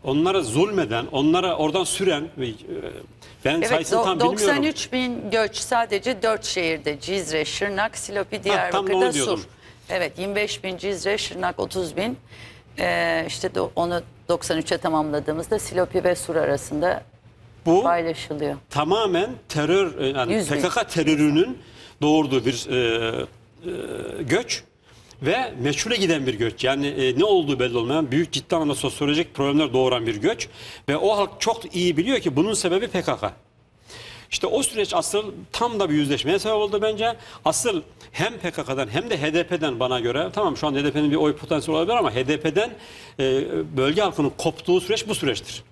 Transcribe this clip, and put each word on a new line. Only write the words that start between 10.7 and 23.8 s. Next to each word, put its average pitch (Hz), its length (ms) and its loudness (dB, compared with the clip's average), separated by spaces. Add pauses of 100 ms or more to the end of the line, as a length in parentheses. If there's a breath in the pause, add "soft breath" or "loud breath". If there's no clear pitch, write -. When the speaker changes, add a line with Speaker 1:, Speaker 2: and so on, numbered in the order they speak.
Speaker 2:
Cizre, 196 400 -2
Şırnak - 420 -4
otuz 160 380 -4
bin. 233 200 -2 (640 loud breath)
Ee, 170 480 0
işte - 200 -6
do-, 185 280 -2
onu 175 260 0 (280)
doksan 170 280 0
üçe 147 200 0
tamamladığımızda 156 800 0
Silopi 180 440 0
ve 180 120 4
Sur 165 200 -6
arasında 151 680 0 (640)
Speaker 1:
Bu 175 180 6
Speaker 2:
paylaşılıyor. 156 720 0 (140)
Speaker 1:
tamamen 185 600 2 (200)
terör, 160 500 2
e, 135 80 0
yani 139 260 0
Speaker 2:
Yüz 208 180 0
bin. 147 40 2
Speaker 1:
P 143 60 0
K 175 80 2
K 226 180 0
terörünün 156 720 4 (440 loud breath)
doğurduğu 143 440 4
bir, 127 240 0
e, 127 80 0
e, 123 1500 -4